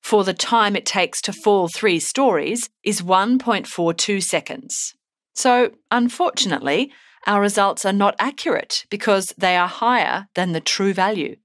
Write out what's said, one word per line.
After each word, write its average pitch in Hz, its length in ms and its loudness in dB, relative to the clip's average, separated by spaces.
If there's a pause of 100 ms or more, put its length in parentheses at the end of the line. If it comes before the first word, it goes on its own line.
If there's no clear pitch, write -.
for 208 200 2
the 185 100 0
time 208 420 2
it 180 100 -4
takes - 360 -2
to 196 120 -6
fall 196 340 2
three 175 320 0
stories 220 680 0 (140)
is 208 180 -2
one 190 380 2
point 220 260 -2
four 165 300 -2
two 196 260 -2
seconds. - 720 -6 (400)
So, 247 380 2 (180)
unfortunately, 240 1040 -2 (320)
our 202 160 2
results 202 420 0
are 196 80 0
not 202 280 2
accurate - 720 -4
because 202 440 0
they 180 220 2
are 180 100 2
higher 202 680 0
than 180 160 -2
the 160 100 -2
true 196 320 0
value. 190 500 -2